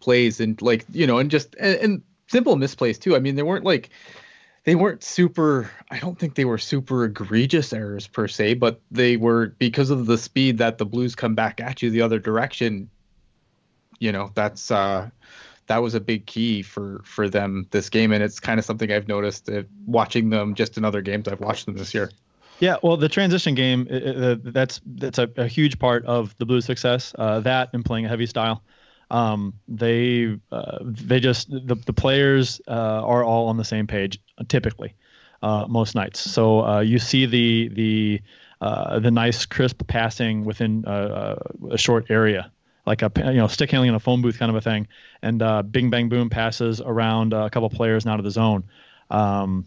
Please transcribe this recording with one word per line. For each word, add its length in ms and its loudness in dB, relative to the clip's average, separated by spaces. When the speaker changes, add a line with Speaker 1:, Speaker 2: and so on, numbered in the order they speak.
Speaker 1:
plays 400 2
and, 200 -2
like, 300 2
you 160 0
know, 120 4
and 120 2
just, 300 0
and, 160 2
and 260 0
simple 300 4
misplays 420 -2
too. 160 2
I 60 4
mean, 160 0
they 80 -2
weren't, 200 -2
like, 260 0
they 100 4
weren't 280 2
super, 680 2
I 80 -10
don't 200 -8
think 160 -4
they 100 0
were 140 0
super 460 -2
egregious 680 0
errors 340 -8
per 220 -4
se, 260 0
but 260 0
they 260 4
were, 420 2
because 320 2
of 160 0
the 120 4
speed 400 0
that 200 2
the 60 -2
Blues 300 -2
come 200 -2
back 260 -2
at 220 -8
you 80 0
the 120 2
other 160 2
direction, 720 -4
you 140 0
know, 220 -6
that's, 360 -4
uh, 380 0
that 100 0
was 160 0
a 60 -2
big 260 -4
key 360 -2
for, 420 -12
for 240 -4
them 420 -2
this 180 -2
game. 240 2
And 100 2
it's 180 -4
kinda 220 0
something 300 -4
I've 160 -2
noticed, 400 -4
uh, 140 -4
watching 440 2
them 240 0
just 220 -2
in 80 -2
other 160 0
games 280 -4
I've 120 -6
watched 260 -6
them 100 -8
this 180 -10
year. 160 -4
Speaker 2:
Yeah, 220 4
well, 140 4
the 120 2
transition 460 2
game, 360 2
uh, 40 -4
uh, 480 0
that's, 420 -2
that's 340 -6
a, 180 0
a 100 -2
huge 320 0
part 280 2
of 320 -2
the 60 -6
Blues' 200 0
success, 540 -2
uh, 220 0
that 320 0
and 120 -6
playing 200 -2
a 40 -4
heavy 180 -2
style. 360 -4
Um, 440 0
they, 680 0
uh, 300 -8
they 380 0
just, 300 0
the, 260 -4
the 160 -6
players, 760 2
uh, 60 -8
are 180 2
all 260 2
on 80 0
the 80 -2
same 220 -2
page, 340 -4
uh, 100 -12
typically, 460 -2
uh, 260 0
most 260 0
nights. 260 -4
So, 440 4
uh, 160 2
you 180 4
see 280 2
the, 420 2
the, 520 0
uh, 380 -2
the 120 4
nice, 360 2
crisp 400 -2
passing 580 -2
within, 420 -2
uh, 40 -6
uh, 800 -6
a 80 -2
short 320 2
area, 400 2
like 160 0
a, 140 0
you 180 2
know, 120 6
stick 240 -2
handling 200 4
in 40 2
a 60 0
phone 200 2
booth 180 0
kind 120 0
of 60 0
a 40 0
thing, 280 -2
and, 200 0
uh, 200 2
bing, 280 0
bang, 180 2
boom 200 2
passes 520 -2
around, 520 2
uh, 120 0
a 60 -4
couple 200 -2
players 340 0
and 80 -2
out 60 0
of 60 -4
the 60 -4
zone. 340 0
Um, 560 0